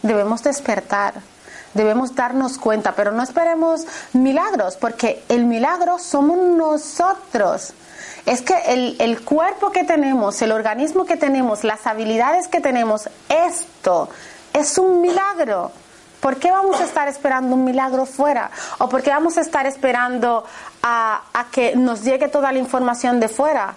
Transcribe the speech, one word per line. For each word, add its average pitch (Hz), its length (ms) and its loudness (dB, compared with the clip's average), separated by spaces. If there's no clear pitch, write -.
Debemos 214 400 0
despertar, 202 680 -2
debemos 220 400 0
darnos 254 460 -2
cuenta, 214 320 0
pero 208 220 0
no 233 100 -2
esperemos 330 640 0
milagros, 269 640 2
porque 233 540 -2
el 240 160 4
milagro 339 520 0
somos 302 400 2
nosotros. 320 1400 0
Es 247 160 0
que 381 120 2
el, 247 320 0
el 233 240 0
cuerpo 381 480 0
que 370 140 0
tenemos, 262 580 0
el 220 80 2
organismo 247 540 0
que 339 120 0
tenemos, 262 460 0
las 214 240 -2
habilidades 226 600 0
que 359 120 0
tenemos, 233 500 0
esto 302 800 0
es - 240 0
un 370 240 4
milagro. 339 680 0
¿Por 269 180 0
qué 349 140 2
vamos 381 280 2
a 359 40 0
estar 294 240 -2
esperando 262 480 0
un 262 100 2
milagro 262 400 0
fuera? 269 460 -2
¿O 247 100 0
por 254 140 0
qué 277 80 2
vamos 320 280 2
a 330 40 2
estar 302 240 0
esperando 247 800 0
a, 226 400 0
a 240 120 -2
que 240 300 0
nos 240 280 2
llegue 262 240 2
toda 277 240 0
la 262 80 0
información 247 600 0
de 226 100 2
fuera? 247 480 0